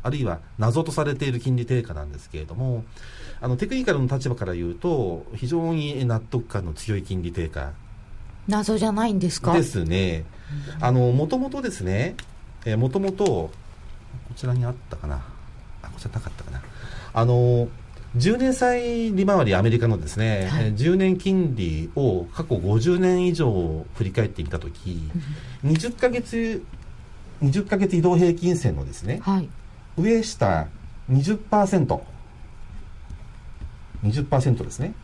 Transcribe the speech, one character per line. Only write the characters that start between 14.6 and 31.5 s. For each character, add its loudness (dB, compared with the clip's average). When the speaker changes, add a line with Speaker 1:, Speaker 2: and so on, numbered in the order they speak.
Speaker 1:
あ -2
っ -6
た -10
か -12
な。 -4
あ、 -14
こ -14
ち -14
ら -6
な -6
か -8
っ -12
た -12
か -12
な。 -8
あ 4
の、 4
十 4
年 4
債 2
利 4
回 6
り、 4
ア 4
メ 6
リ 4
カ 4
の 2
で -6
す -6
ね、 2
Speaker 2:
は 2
い。 2
Speaker 1:
え -
ー、 0
十 4
年 4
金 2
利 0
を 2
過 -4
去 2
五 2
十 4
年 4
以 4
上 2
振 0
り -2
返 2
っ -2
て -6
み -4
た -4
と -6
き、 -6
Speaker 2:
う 2
ん。 4
Speaker 1:
二 4
十 -2
ヶ 2
月、 -2
二 4
十 2
ヶ 0
月 2
移 6
動 6
平 8
均 2
線 2
の -4
で -8
す -10
ね、 -2
Speaker 2:
は 2
い。 -4
Speaker 1:
上 4
下 2
二 6
十 2
パ 4